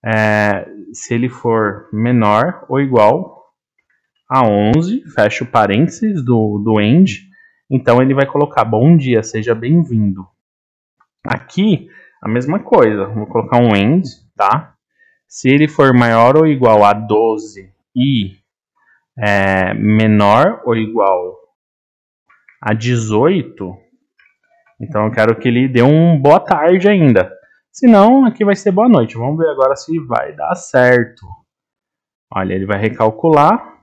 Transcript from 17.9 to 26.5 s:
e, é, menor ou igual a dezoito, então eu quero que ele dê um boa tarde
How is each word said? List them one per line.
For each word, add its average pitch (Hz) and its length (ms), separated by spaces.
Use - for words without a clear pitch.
e, 123 400
é, 98 560
menor 107 920
ou 117 100
igual 98 640
a 107 120
dezoito, 113 1000
então 107 260
eu 113 60
quero 113 240
que 127 120
ele 123 200
dê 123 140
um 156 380
boa 147 200
tarde 180 480